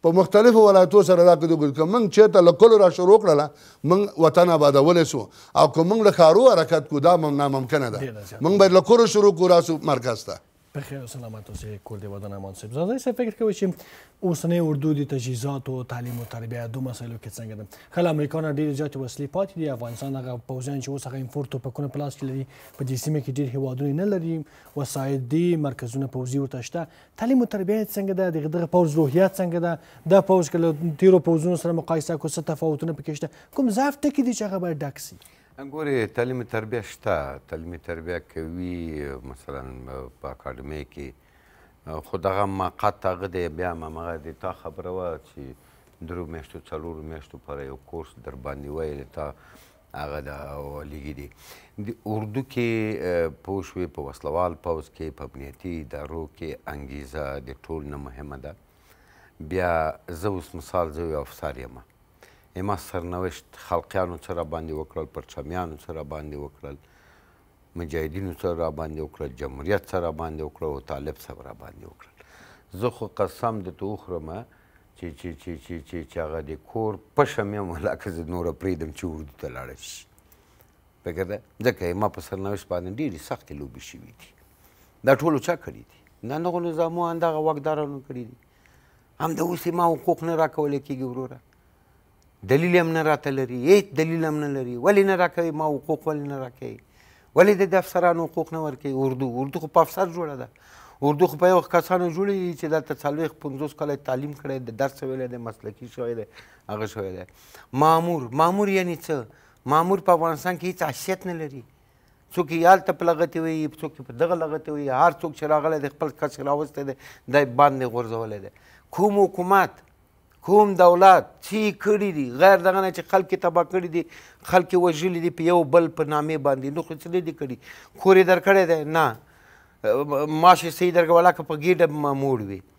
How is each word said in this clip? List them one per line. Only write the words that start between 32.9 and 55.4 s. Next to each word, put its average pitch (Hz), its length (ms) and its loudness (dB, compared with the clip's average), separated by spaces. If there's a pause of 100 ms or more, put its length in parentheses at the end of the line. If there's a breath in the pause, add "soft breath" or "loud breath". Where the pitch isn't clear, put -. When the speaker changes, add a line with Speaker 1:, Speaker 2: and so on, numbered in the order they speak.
Speaker 2:
پکې 151 240 -10
شته؟ 156 80 -6 (280 soft breath)
کوم 262 140 0 (120)
ضعف 277 200 -2
ټکي 294 220 0
دي 240 100 0
چې 208 140 -6
هغه 190 100 -6 (100)
باید 151 200 -6
ډک - 220 -14
سي؟ - 120 -20 (400 soft breath)
Speaker 3:
ګورې، 139 540 -4
تعلیم 127 240 -2 (120)
تربیه 110 300 -6
شته، 71 580 -6 (100)
تعلیم 82 240 -10 (140)
تربیه 85 320 -8 (100)
کوي، 87 480 -10 (540)
مثلاً 65 340 -14 (560)
په 71 80 -12
اکاډمۍ 67 540 -12 (100)
کې. 71 140 -14 (1000)
خو 98 180 -8
دغه 95 200 0 (160)
موقت 98 480 -4
هغه 92 240 -6
دی، 90 100 -4 (140)
بیا 90 160 -6
هم 82 160 -12
همغه 82 340 -10
د 80 220 -16
تا 90 160 -8
خبره 90 340 -12
وه 87 320 -8
چې - 800 -20
درو 87 260 -10
میاشتو، 80 360 -16
څلورو 78 420 -12
میاشتو 76 340 -18
پورې 71 220 -12
یو 67 100 -16 (140)
کورس 80 240 -14 (100)
در 67 200 -16
باندې 71 320 -12
ویل، 76 260 -8 (100)
تا 76 140 -10 (720 soft breath)
هغه 76 200 -10 (100)
د - 20 -12 (640)
لګي 73 260 -14
دي. 69 100 -16 (560 soft breath)
د - 20 -10 (280)
اردو 107 260 -6 (120)
کې، 107 920 -4
پوه 95 240 -6
شوې، 90 300 -8
په - 100 -10
وسلوال 78 560 -6
پوځ 80 200 -6 (120)
کې، 80 100 -10 (100)
په 65 120 -14
امنیتي 69 520 -14